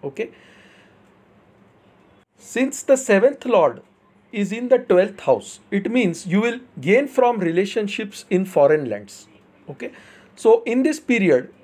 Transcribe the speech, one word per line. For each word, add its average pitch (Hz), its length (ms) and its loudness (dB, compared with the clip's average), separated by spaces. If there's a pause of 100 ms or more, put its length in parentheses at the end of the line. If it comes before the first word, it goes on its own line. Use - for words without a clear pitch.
Okay. 143 260 -10 (2000)
Since - 460 -6
the 269 120 4
seventh 254 500 2
lord 165 360 2 (500)
is 202 200 -6
in 240 180 -8
the 254 80 4
twelfth 202 440 0
house, - 380 -2 (120)
it 202 200 -4
means 208 360 -2
you 180 120 0
will 233 200 -4 (200)
gain 214 280 0
from 240 320 0
relationships 202 880 -4
in 185 160 0
foreign 151 420 2
lands. 101 400 -12 (420)
Okay. - 220 -14 (440)
So 226 280 4
in 254 200 -2
this 311 160 -2
period 175 520 0 (120)